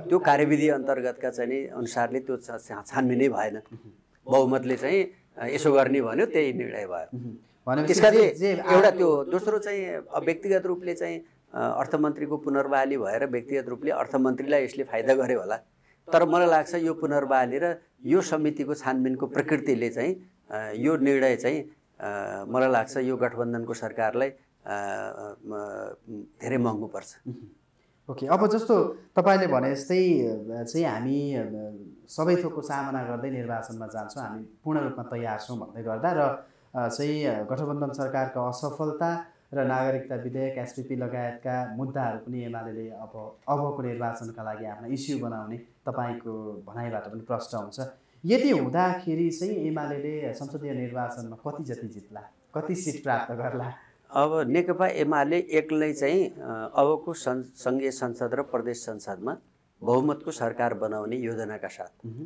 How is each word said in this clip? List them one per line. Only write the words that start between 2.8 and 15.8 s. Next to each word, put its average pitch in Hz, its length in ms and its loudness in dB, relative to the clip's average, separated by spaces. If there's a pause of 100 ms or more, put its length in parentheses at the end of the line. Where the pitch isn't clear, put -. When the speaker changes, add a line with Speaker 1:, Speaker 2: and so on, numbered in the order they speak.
Speaker 1:
छानबिनै 127 420 2
भएन, 107 320 -2 (680)
बहुमतले 131 480 4
चाहिँ, 180 340 2 (280)
अ, 117 80 -6
यसो 143 260 4
गर्ने 135 300 6
भन्यो, 120 240 2
त्यही 147 260 2
निर्णय 113 340 -6
भयो। 90 320 -6
Speaker 2:
उहुँ। 120 260 -12 (220)
भनेपछि 151 200 2
Speaker 1:
त्यस 170 140 6
कारणले 214 200 10
Speaker 2:
जे, 196 140 6
जे 190 160 0
Speaker 1:
एउटा 185 380 8
Speaker 2:
आ- 185 80 6
Speaker 1:
त्यो, 156 280 6
दोस्रो 214 340 0
चाहिँ, 202 280 -4
अ, 160 380 -4
व्यक्तिगत 185 420 2
रूपले 180 280 -2
चाहिँ, 170 300 -6 (300)
अ, 120 240 0
अर्थमन्त्रीको 147 580 0
पुनर्बहाली 139 600 2
भएर 113 300 0
व्यक्तिगत 127 420 -2
रूपले 123 220 -4
अर्थमन्त्रीलाई 135 760 2
यसले 131 200 -6
फाइदा 131 300 2
गर्यो 127 260 2
होला, 101 160 -4 (560)